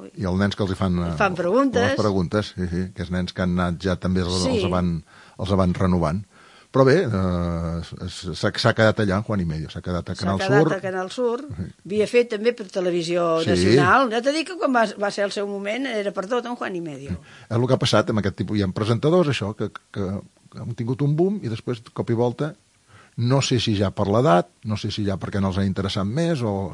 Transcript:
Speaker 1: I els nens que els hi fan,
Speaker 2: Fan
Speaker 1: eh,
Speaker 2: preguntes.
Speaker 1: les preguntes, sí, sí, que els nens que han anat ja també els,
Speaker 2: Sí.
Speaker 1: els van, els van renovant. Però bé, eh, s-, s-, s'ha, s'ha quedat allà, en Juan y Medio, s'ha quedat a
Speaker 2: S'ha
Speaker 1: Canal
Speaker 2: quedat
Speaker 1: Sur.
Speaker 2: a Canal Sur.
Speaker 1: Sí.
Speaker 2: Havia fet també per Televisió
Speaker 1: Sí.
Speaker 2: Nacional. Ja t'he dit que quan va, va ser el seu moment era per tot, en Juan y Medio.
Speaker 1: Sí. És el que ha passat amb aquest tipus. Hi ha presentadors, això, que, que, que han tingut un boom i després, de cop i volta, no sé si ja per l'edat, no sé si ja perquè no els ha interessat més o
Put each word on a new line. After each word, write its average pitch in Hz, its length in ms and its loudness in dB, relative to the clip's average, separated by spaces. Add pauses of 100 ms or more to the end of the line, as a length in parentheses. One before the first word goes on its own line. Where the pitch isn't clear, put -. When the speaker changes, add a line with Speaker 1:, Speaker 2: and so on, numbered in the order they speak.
(160)
Speaker 1:
I 135 80 -6
els 90 140 0
nens 101 180 0
que - 80 -2
els 92 80 0
hi - 20 -4
fan, 87 420 -2
Speaker 2:
Fan 196 160 0
Speaker 1:
eh, 170 40 -6
Speaker 2:
preguntes. 233 460 2
Speaker 1:
les 269 180 2
preguntes, 185 560 0
sí, 92 120 -4
sí, 90 260 -4
que - 80 -8
els 82 80 -8
nens 90 220 -4
que - 100 -4
han 90 160 0
anat 87 220 0
ja 92 160 0
també 92 260 0
els, 90 200 -2
Speaker 2:
Sí. 90 60 0 (100)
Speaker 1:
els 95 120 0
van, 87 340 0 (340)
els 90 120 -4
van 95 240 2
renovant. 90 500 0 (460)
Però 131 160 6
bé, 139 160 6
eh, 87 800 -2
s-, - 140 -14 (100)
s-, 87 320 -10
s'ha, 107 160 2
s'ha - 240 2
quedat 110 240 6
allà, 95 160 2
en 110 80 -4
Juan 104 140 -2
y 90 40 0
Medio, 78 260 -4
s'ha 92 120 -10
quedat 87 280 -4
a 92 40 -4
Speaker 2:
S'ha - 80 -12
Speaker 1:
Canal 95 160 0
Speaker 2:
quedat 196 240 4
Speaker 1:
Sur. - 140 2
Speaker 2:
a - 40 -6
Canal 185 300 -6
Sur. 240 300 -2 (160)
Speaker 1:
Sí. 185 80 -6 (200)
Speaker 2:
Havia 202 220 0
fet 240 240 4
també 220 240 0
per 208 160 -12
Televisió 175 540 0 (180)
Speaker 1:
Sí. - 80 0
Speaker 2:
Nacional. 143 600 6
Ja 233 100 0
t'he 277 100 0
dit 311 140 -2
que 381 100 -10
quan 330 160 0
va, 233 120 4 (160)
va 202 100 0
ser 202 140 -2
el 196 80 -2
seu 202 180 -4
moment 202 400 -6
era 208 220 -4
per 190 160 -6
tot, 240 180 -2
en 240 80 -8
Juan 220 220 -6
y 175 40 -6
Medio. 139 300 -10
Speaker 1:
Sí. - 400 -12
És 110 80 0
el 123 80 2
que 127 80 2
ha 120 80 4
passat 110 280 2
amb 110 120 0
aquest 95 140 -2
tipus. 101 220 -4
Hi 101 40 2
ha 98 80 0
presentadors, 123 580 2
això, 110 280 -2
que, 104 140 -6 (200)
que, 101 160 -6 (460)
que - 100 -18
han 117 160 -8
tingut 120 240 -4
un 147 140 2
boom 190 260 2
i 123 80 -4
després, 117 320 -6
de - 100 -20
cop - 180 -6
i 117 40 2
volta, 120 380 0 (640)
no 123 260 2
sé 127 160 2
si 110 180 0
ja 95 140 2
per 101 160 0
l'edat, 147 400 4 (180)
no 107 140 -2
sé 104 160 -6
si 110 100 -4
ja 98 140 -2
perquè 98 240 -4
no 98 80 2
els 90 80 -2
ha 98 80 2
interessat 98 400 -2
més 160 340 -2
o 98 340 -2